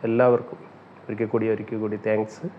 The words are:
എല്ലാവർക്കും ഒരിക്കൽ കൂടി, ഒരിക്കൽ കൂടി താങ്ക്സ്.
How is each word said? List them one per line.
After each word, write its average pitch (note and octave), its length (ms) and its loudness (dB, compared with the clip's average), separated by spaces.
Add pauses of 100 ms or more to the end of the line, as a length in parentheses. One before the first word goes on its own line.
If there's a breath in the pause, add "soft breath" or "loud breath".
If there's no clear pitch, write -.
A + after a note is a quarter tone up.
എല്ലാവർക്കും A#2+ 520 4 (460)
ഒരിക്കൽ A2 280 -4
കൂടി, A2 200 0
ഒരിക്കൽ G#2+ 300 -4
കൂടി G#2+ 140 -2 (100)
താങ്ക്സ്. G#2+ 400 -2 (120)